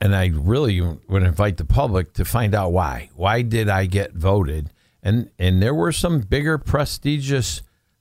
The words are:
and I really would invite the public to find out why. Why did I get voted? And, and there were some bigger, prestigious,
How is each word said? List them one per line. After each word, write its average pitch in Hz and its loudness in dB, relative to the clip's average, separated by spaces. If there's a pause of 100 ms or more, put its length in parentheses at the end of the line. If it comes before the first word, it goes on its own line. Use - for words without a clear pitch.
and 98 4
I 92 2
really 98 0
would 92 -2
invite 90 2
the 78 -8
public 104 0
to - -4
find 107 0
out 95 0
why. 73 -2
Why 101 0
did 113 0
I 95 0
get 98 -2
voted? 80 0 (340)
And, 113 0
and 92 2
there 120 2
were 170 0
some 165 0
bigger, 147 0
prestigious, 139 -2 (380)